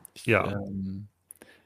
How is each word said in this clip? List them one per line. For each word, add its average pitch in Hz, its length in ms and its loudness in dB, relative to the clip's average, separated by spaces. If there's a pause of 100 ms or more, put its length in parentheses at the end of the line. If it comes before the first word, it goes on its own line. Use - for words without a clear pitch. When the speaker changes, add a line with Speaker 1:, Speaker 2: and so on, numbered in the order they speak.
(140)
Speaker 1:
Ich, - 120 -18
Speaker 2:
ja. 107 260 4
Speaker 1:
ähm, 98 580 -6 (560)